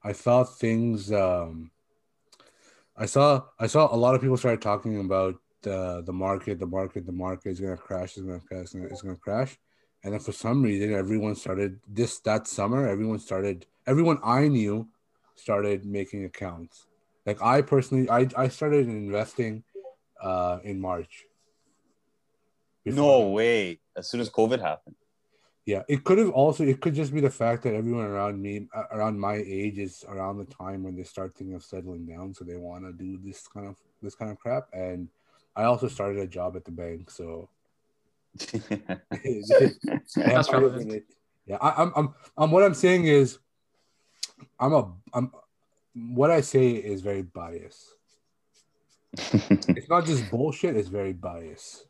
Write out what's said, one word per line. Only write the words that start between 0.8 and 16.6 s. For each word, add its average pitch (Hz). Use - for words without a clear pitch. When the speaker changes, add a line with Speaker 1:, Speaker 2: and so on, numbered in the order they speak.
Speaker 1:
um, 87
I 107
saw, 139
I 113
saw 151
a 117
lot 123
of 127
people 127
started 117
talking 104
about, 95
uh, 92
the 85
market, 95
the 92
market, 95
the 87
market 92
is 90
gonna 95
crash, 92
it's 95
gonna 90
crash, 92
it's 87
gonna, 92
it's 98
gonna 95
crash. 117
And 101
then 107
for -
some 123
reason, 104
everyone 107
started 98
this, 107
that 110
summer, 120
everyone 107
started, 95
everyone 156
I 127
knew 110
started 101
making 101
accounts. 87